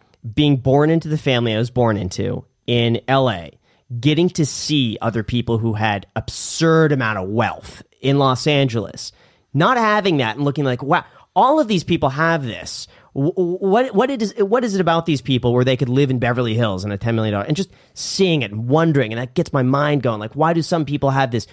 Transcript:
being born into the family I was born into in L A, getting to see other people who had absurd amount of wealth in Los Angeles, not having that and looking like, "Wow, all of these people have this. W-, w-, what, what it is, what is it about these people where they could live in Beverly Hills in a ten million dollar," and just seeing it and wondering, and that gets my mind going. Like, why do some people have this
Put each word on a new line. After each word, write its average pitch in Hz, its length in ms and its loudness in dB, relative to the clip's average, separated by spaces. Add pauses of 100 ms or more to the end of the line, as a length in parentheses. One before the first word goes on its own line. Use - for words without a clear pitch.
(340)
being 147 240 4
born 135 320 4
into 160 200 0
the 151 80 0
family 120 360 0
I 107 40 0
was 120 120 0
born 117 280 2
into 98 480 -6 (220)
in 117 420 2
L 131 200 2
A, 87 220 -6 (480)
getting 151 300 2
to 165 160 -2
see 131 560 -2
other 110 220 -2
people 117 340 -2
who 110 160 -2
had 104 320 -2 (100)
absurd 160 800 0
amount 113 260 -2
of 92 80 -6
wealth 104 560 -4 (160)
in 139 200 0
Los 131 280 0
Angeles, 131 640 -2 (420)
not 196 240 2
having 208 400 2
that 113 200 0
and 143 80 -2
looking 143 200 -2
like, 123 180 -2
"Wow, 151 200 0 (320)
all 262 240 4
of 269 80 2
these 196 160 0
people 151 260 0
have 156 360 0
this. 92 420 -10 (280)
W-, 139 180 0
w-, 180 240 -2
what, 202 380 2
what 247 160 2
it 254 100 -4
is, 196 160 -2
what 220 260 2
is 208 120 -2
it 190 60 0
about 165 260 2
these 147 120 2
people 123 320 0
where 123 140 4
they 131 100 2
could 123 140 -2
live 131 220 2
in 131 80 0
Beverly 120 340 0
Hills 104 320 0
in 104 60 -4
a 101 60 -4
ten 117 180 -2
million 110 180 0
dollar," 101 120 -2
and 151 120 -2
just 190 140 -4 (240)
seeing 170 480 0
it 107 80 -6
and 113 160 -6
wondering, 139 440 2
and 113 80 -6
that 123 140 -8
gets - 180 -2
my 139 120 0
mind 139 400 0
going. 117 160 -2
Like, 107 160 -10
why 156 180 2
do 165 80 0
some 160 240 -2
people 139 240 -2
have 135 220 0
this 117 220 -4